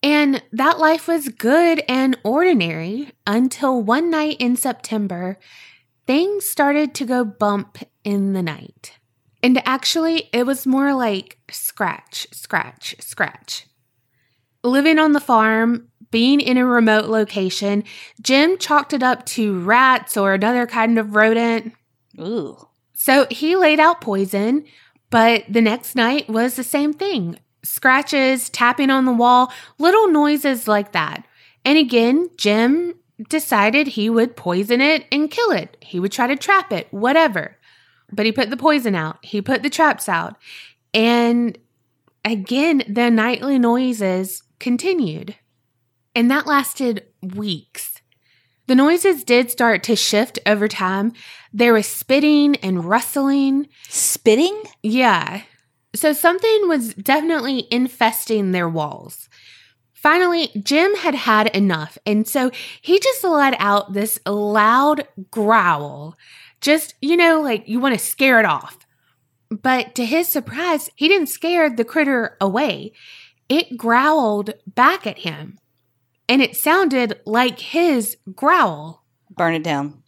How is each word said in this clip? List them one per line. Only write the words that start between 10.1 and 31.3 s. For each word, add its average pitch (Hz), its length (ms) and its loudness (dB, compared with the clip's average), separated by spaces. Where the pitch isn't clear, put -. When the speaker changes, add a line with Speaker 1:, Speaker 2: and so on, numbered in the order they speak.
Speaker 1:
it 240 140 0
was 262 200 -4
more 269 280 2
like 226 460 -4
scratch, - 840 -8
scratch, - 680 -8
scratch. - 680 -10
Living 285 360 2
on 311 140 4
the 285 60 2
farm, 226 680 0
being 254 280 4
in 254 180 2
a 254 80 2
remote 220 400 4
location, 202 800 -2
Jim 302 360 2
chalked 294 360 -2
it 262 80 -2
up 254 240 0
to 208 340 -2
rats 247 560 2
or 196 180 2
another 233 340 0
kind 233 320 0
of 208 160 -6
rodent. 226 580 2
Speaker 2:
Ooh. 180 380 -8
Speaker 1:
So 269 380 2
he 311 240 -2
laid 311 240 2
out 339 220 2
poison, 202 640 -2
but 226 400 4
the 226 120 2
next 226 340 -2
night 247 340 0
was 233 260 -2
the 254 80 -8
same 294 300 -2
thing. 254 460 -6
Scratches, 262 840 0
tapping 247 400 2
on 269 160 2
the 254 80 2
wall, 247 380 4
little 392 280 4
noises 294 600 0
like 208 240 0
that. 156 340 -4